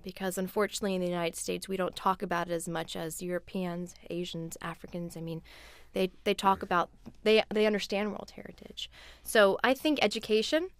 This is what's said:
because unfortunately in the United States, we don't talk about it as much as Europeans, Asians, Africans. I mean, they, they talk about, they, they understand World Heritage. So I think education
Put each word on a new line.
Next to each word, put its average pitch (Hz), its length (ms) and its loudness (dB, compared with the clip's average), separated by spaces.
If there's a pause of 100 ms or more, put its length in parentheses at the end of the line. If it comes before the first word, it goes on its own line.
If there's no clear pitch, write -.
because 185 340 -4
unfortunately 196 560 0
in 185 80 0
the 180 40 0
United 175 300 -2
States, 180 320 -4
we 190 80 -4
don't 185 200 -2
talk - 260 0
about 175 260 -2
it 175 40 -6
as 170 160 -2
much 165 260 -4
as 165 280 -8
Europeans, 175 720 -4 (140)
Asians, 170 540 -6
Africans. 170 540 -10
I 165 40 -10
mean, 165 220 -8 (520)
they, 190 180 0 (100)
they 202 120 2
talk 196 280 4
about, 180 280 2 (340)
they, 220 180 6 (100)
they 214 140 4
understand 208 440 0
World - 260 -10
Heritage. - 520 -14 (360)
So 202 400 6
I 254 100 6
think 294 260 2
education 220 680 2 (120)